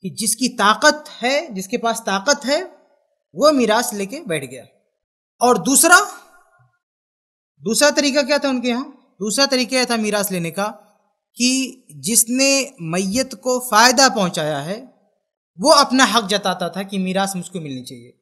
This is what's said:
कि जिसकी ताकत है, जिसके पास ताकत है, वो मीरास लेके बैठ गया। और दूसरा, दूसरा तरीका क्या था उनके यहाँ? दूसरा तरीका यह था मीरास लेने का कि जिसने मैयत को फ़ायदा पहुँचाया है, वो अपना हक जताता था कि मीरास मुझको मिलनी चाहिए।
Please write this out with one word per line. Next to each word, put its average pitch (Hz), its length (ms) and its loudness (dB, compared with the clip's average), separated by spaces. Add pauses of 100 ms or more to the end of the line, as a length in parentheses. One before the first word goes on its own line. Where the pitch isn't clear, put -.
कि 190 120 -8
जिसकी 240 400 -4
ताकत 302 480 4 (100)
है, 277 420 -2
जिसके 190 240 -6
पास 226 260 -2
ताकत 220 400 -2
है, 294 160 0 (720)
वो 277 180 4
मीरास 233 420 2
लेके 202 280 -8
बैठ 156 220 -6
गया। 123 200 -18 (760)
और 240 220 4
दूसरा, 320 360 6 (1600)
दूसरा 220 300 2
तरीका 285 320 0
क्या 285 160 0
था 285 100 -2
उनके 247 200 -2
यहाँ? 262 500 -8
दूसरा 220 280 -2
तरीका 254 300 -2
यह 254 80 0
था 240 140 -4
मीरास 208 320 -2
लेने 170 220 -4
का 196 140 -4 (680)
कि 247 140 2 (500)
जिसने 233 480 2 (340)
मैयत 196 520 -4
को 254 260 -2
फ़ायदा 247 500 4
पहुँचाया 165 500 -2
है, 196 200 -8 (760)
वो 262 140 4
अपना 262 340 4
हक 214 200 0
जताता 185 440 -2
था 190 140 -8
कि 196 140 -8
मीरास 190 360 -2
मुझको 175 240 -10
मिलनी 135 240 -12
चाहिए। 123 380 -20